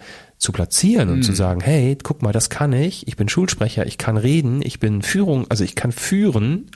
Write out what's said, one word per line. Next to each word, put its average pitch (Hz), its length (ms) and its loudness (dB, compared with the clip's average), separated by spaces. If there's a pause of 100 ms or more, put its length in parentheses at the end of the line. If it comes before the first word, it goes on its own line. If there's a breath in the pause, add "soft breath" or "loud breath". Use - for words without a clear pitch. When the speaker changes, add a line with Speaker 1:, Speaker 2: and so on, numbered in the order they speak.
(380 loud breath)
Speaker 1:
zu - 140 -2
platzieren 165 560 2
und 127 80 2
Speaker 2:
Mhm. 131 60 2
Speaker 1:
zu 98 100 2
sagen, 90 280 0
„Hey, 139 400 2
guck - 220 -4
mal, 107 100 0
das 117 180 0
kann 143 220 0
ich. 147 360 -2
Ich - 80 -6
bin 104 120 0
Schulsprecher, - 580 0
ich - 120 -8
kann 110 180 0
reden, 135 460 2
ich - 160 -6
bin 104 240 0
Führung, 170 460 0
also 104 160 0
ich - 100 -4
kann - 160 -2
führen 170 840 0